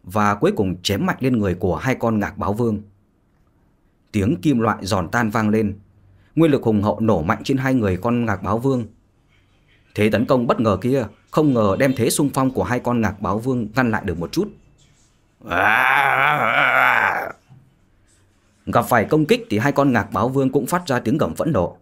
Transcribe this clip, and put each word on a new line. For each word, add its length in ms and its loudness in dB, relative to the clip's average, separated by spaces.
và 320 0
cuối 160 2
cùng 300 -4
chém 240 -2
mạnh 140 -2
lên 180 0
người 180 0
của 200 -2
hai 200 -2
con 240 0
Ngạc 180 -4
Báo 160 -2
Vương. 280 -2
Tiếng 300 0
kim 180 2
loại 220 0
giòn 280 -2
tan 200 -2
vang 200 0
lên, 240 0
nguyên 160 4
lực 120 0
hùng 200 2
hậu 160 0
nổ 220 2
mạnh 220 -2
trên 140 -2
hai 160 0
người 240 2
con 280 0
Ngạc 180 -4
Báo 140 0
Vương. 280 0
Thế 140 2
tấn 160 0
công 220 2
bất 120 0
ngờ 220 2
kia 240 0
không 220 2
ngờ 260 4
đem 160 2
thế 140 0
xung 200 0
phong 220 0
của 120 -2
hai 160 -2
con 220 -2
Ngạc 200 -2
Báo 180 -2
Vương 360 -4
ngăn 160 0
lại 140 -2
được 140 -6
một 120 -8
chút. 160 -2
Gặp 240 0
phải 160 4
công 200 2
kích 240 0
thì 80 -2
hai 140 0
con 200 2
Ngạc 200 0
Báo 180 0
Vương 220 0
cũng 140 0
phát 220 -4
ra 120 0
tiếng 180 0
gầm 180 -2
phẫn 160 -2
nộ. 300 0